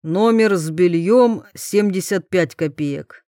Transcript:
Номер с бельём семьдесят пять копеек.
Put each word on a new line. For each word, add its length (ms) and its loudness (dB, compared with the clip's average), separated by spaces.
Номер 520 2
с 140 -4
бельём 760 2
семьдесят 720 -2
пять 240 -2
копеек. 720 -8